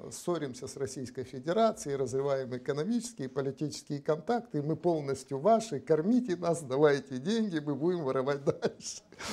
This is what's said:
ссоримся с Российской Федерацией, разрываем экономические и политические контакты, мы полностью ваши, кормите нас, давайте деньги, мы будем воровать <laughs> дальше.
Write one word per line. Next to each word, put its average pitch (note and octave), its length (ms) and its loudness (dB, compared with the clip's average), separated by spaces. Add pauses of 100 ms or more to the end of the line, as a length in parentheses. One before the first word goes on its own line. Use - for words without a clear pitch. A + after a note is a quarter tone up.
(120)
ссоримся D3 560 -4
с C3+ 100 -12
Российской C3 460 -6
Федерацией, E3 720 0
разрываем C3+ 600 0
экономические D3 720 -4
и B2+ 40 -10
политические C#3 680 -4
контакты, E3 600 -2
мы D3+ 140 0
полностью C#3+ 640 -2
ваши, G#3+ 400 4
кормите F3 560 4
нас, E3+ 260 0
давайте C3+ 560 4
деньги, G3 420 0
мы D3 160 -2
будем E3+ 280 0
воровать C3+ 400 0
<laughs> - 180 0
дальше. - 400 -4 (320)